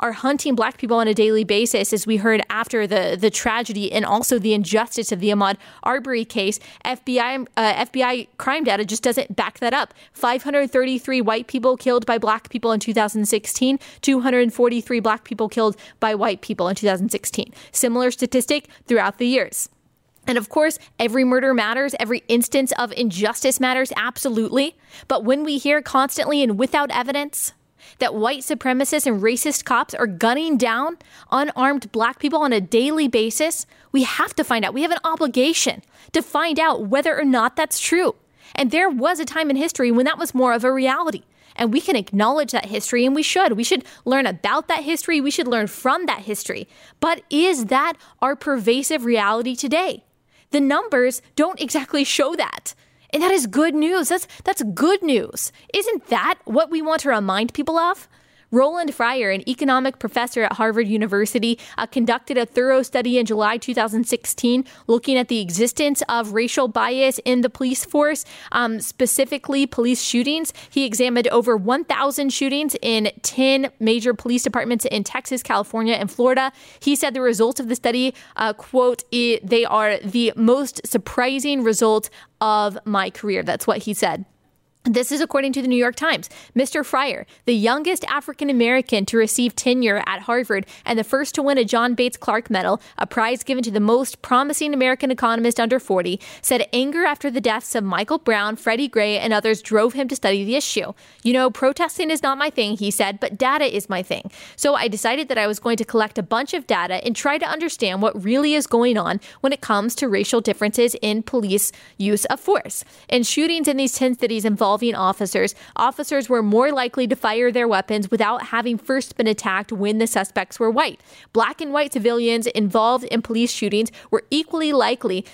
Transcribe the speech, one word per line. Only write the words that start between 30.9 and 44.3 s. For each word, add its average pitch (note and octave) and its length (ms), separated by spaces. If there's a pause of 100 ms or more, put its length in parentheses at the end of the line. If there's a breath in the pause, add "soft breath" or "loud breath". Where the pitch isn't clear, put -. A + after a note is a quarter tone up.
unarmed C4+ 580
black A#3 280
people D#4 240
on C4+ 100
a G#3+ 80
daily C4+ 480
basis, A#3+ 560 (280 soft breath)
we C4+ 100
have - 340
to D#4 80
find A3+ 180
out. F#3+ 120
We C4+ 80
have E4 80
an E4+ 140
obligation D4+ 800 (300 soft breath)
to D#4+ 100
find D#4 380
out D#4 260
whether C#4+ 320
or D4+ 60
not B3+ 320
that's D#4 240
true. E4+ 340 (400 loud breath)
And C4+ 160
there F4+ 200
was D#4 300
a D#4+ 40
time D#4+ 240
in C4+ 80
history C4+ 340
when A#3+ 140
that D4 140
was - 160
more B3+ 180
of A#3 120
a B3+ 80
reality. C4 500 (340 soft breath)
And A#3 160
we C#4 80
can F4 160
acknowledge A3+ 560
that A3+ 140
history, G#3+ 400
and C4+ 100
we D#4 60
should. F4+ 300
We A3 120
should - 200 (200 loud breath)
learn C4 220
about G#3 420